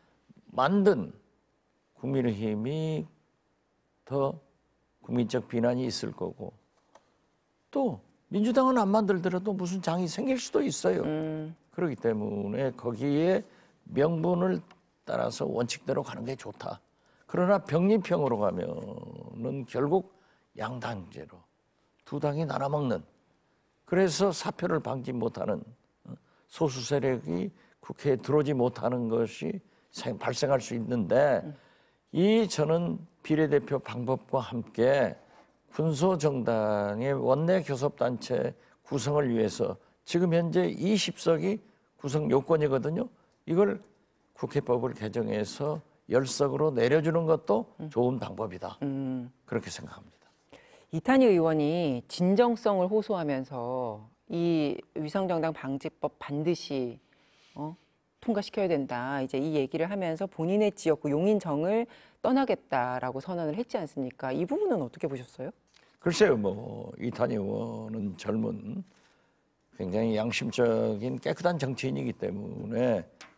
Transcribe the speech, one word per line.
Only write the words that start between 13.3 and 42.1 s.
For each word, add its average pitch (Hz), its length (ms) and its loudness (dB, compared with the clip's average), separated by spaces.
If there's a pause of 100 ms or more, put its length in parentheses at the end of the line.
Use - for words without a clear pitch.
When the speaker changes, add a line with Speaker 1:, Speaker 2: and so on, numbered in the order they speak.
Speaker 1:
명분을 170 800 0 (420)
따라서 117 420 -4
원칙대로 123 580 -4
가는 - 200 -10
게 131 120 -6
좋다. - 440 -12 (460)
그러나 180 340 4
병립형으로 170 800 2
가면은 98 1300 -4
결국 143 460 0 (440)
양당제로 110 800 -8 (680)
두 143 140 -6
당이 147 260 0
나눠먹는, 139 580 0 (840)
그래서 185 460 2
사표를 - 480 -2
방지 131 340 -6
못하는, 117 500 -2 (420)
어, 120 80 -14 (340)
소수 131 360 -2
세력이 143 680 0 (280)
국회에 - 360 0
들어오지 143 380 2
못하는 120 560 0
것이 117 500 -2 (320)
생-, - 260 -6
발생할 131 420 0
수 120 160 -6
있는데, 117 680 2
Speaker 2:
음. 147 120 -10 (560)
Speaker 1:
이 208 360 4
저는 165 520 0 (240)
비례대표 147 560 2
방법과 123 600 -2
함께 120 760 2 (560)
군소정당의 131 1400 2
원내 143 480 2
교섭단체 127 920 -2 (260)
구성을 143 480 0
위해서 107 480 0 (260)
지금 175 300 2
현재 170 340 2
이십 180 520 0
석이 165 420 2 (360)
구성 147 340 0